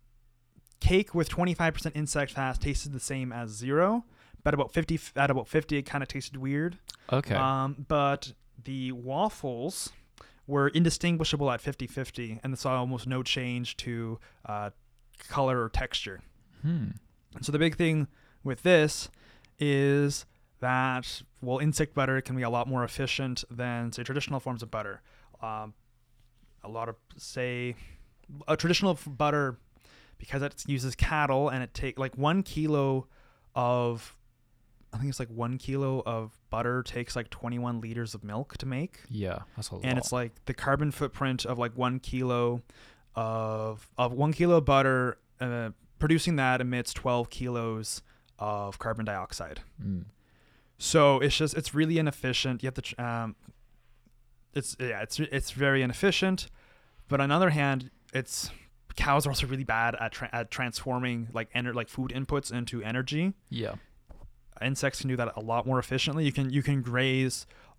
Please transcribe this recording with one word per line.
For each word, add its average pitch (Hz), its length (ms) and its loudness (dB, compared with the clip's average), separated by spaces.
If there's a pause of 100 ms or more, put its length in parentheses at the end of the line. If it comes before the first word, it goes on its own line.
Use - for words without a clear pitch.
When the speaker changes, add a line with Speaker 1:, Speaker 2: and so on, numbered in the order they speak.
(800)
Speaker 1:
Cake 190 360 6
with 165 140 2
twenty-five 170 440 2
percent - 220 -4
insect 147 380 -2
fat 131 260 -2
tasted 143 340 -2
the 131 60 -6
same 127 340 -4
as 117 160 -6
zero, 151 560 2 (380)
but 147 100 2
about 143 200 0
fifty, 165 220 0
f-, - 200 -6
at 139 140 4
about 131 180 0
fifty, 151 300 0
it 139 80 -2
kinda 139 200 -4
tasted 135 320 -10
weird. 147 420 -2 (320)
Speaker 2:
Okay. 135 240 2
Speaker 1:
Um, 135 520 0
but 143 460 2 (300)
the 131 300 -6
waffles 135 1000 -4 (560)
were 139 220 4
indistinguishable 160 840 4
at 120 80 -2
fifty 135 260 -6
fifty, 117 580 -6
and 131 140 -4
saw 131 200 0
almost 123 300 -2
no 131 160 0
change 123 520 -2
to, 117 440 -6 (260)
uh, 104 240 -4 (580)
color 131 340 0
or 113 60 0
texture. 104 540 -4 (420)
Speaker 2:
Hmm. 147 240 0 (480)
Speaker 1:
And - 100 -10
so 147 60 -4
the 147 80 2
big 165 160 4
thing 156 320 2 (360)
with 131 200 -4
this 160 460 6 (500)
is 143 640 2 (340)
that, 127 600 -2 (180)
well, 127 200 -2
insect 147 340 2
butter 131 260 2
can 131 160 -6
be 127 60 -2
a 120 80 -2
lot 120 180 0
more 131 160 0
efficient 127 680 -4
than, 120 400 -4
say, 120 100 -8
traditional 135 380 -4
forms 120 240 -8
of 110 80 -12
butter. 104 300 -8 (380)
Um, 107 360 -8 (880)
a 101 60 -12
lot 117 200 -6
of, 113 60 -8 (200)
say, 123 600 -6 (720)
a 156 100 4
traditional 180 360 4
f-, - 140 -6
butter, 143 520 2 (580)
because 135 240 -4
it 143 240 -4
uses 131 300 0
cattle 143 540 4
and 127 140 -2
it - 120 -10
take, 131 240 -4
like, 131 180 -4
one 156 240 4
kilo 139 680 2 (460)
of, 120 640 0 (760)
I 110 60 -8
think 135 120 0
it's, 131 100 -6
like, 120 100 -4
one 120 300 -4
kilo 135 480 -2
of 113 320 -6 (100)
butter 120 320 0
takes, - 340 -6
like, 117 140 -6
twenty-one 120 520 -4
liters 113 340 -6
of 107 80 -12
milk 107 340 -6
to - 80 -6
make. 131 440 -4
Speaker 2:
Yeah, 101 320 -2 (140)
that's 107 140 -8
a - 60 -8
lot. 95 100 -6
Speaker 1:
And 127 140 2
it's, - 120 -4
like, 123 220 -2 (120)
the 131 100 -4
carbon 139 340 0
footprint 135 560 -2
of, 120 140 -2
like, 120 180 -2
one 123 220 0
kilo 123 640 0 (520)
of, 110 800 -2
of 123 180 2
one 147 200 4
kilo 175 240 6
of 147 80 4
butter, 131 540 4 (200)
uh, 120 300 -2 (300)
producing 160 360 4
that 127 260 4
emits 123 320 -2
twelve 120 380 0
kilos 113 720 -4 (340)
of 101 400 -4
carbon 113 260 -2
dioxide. 92 580 -6 (220)
Speaker 2:
Mm. 95 220 -2 (720)
Speaker 1:
So 143 440 6
it's 139 140 4
just, 156 200 0
it's - 180 -6
really 160 240 4
inefficient. 131 640 0
You 131 60 -2
have 127 80 -4
to, 131 80 -6
tr-, - 180 -8
um, 117 340 -4 (1200)
it's, - 260 -6
yeah, 117 220 -4
it's, - 180 -6
it's 143 300 -2
very 135 320 4
inefficient. 185 720 2 (560)
But 139 120 2
on 139 100 2
the 147 60 4
other 180 140 6
hand, 139 400 2 (240)
it's, - 380 -4 (440)
cows 143 300 4
are 143 40 0
also 135 180 -2
really 131 160 -2
bad 117 320 2
at 113 160 -4
tra-, - 200 -8
at 117 200 -4
transforming, 123 800 -2
like, 113 200 -4
ener-, 120 200 0
like, 117 160 -2
food 127 220 -4
inputs 135 420 -2
into 120 300 -4
energy. 131 500 0 (160)
Speaker 2:
Yeah. 107 280 -4 (840)
Speaker 1:
Insects 135 380 -2
can 135 80 -4
do 127 80 0
that 120 200 -2
a - 40 -8
lot 113 260 -2
more 131 140 2
efficiently. 143 460 0
You 139 60 4
can, 135 200 0
you 139 100 2
can 139 220 2
graze 131 640 0 (320)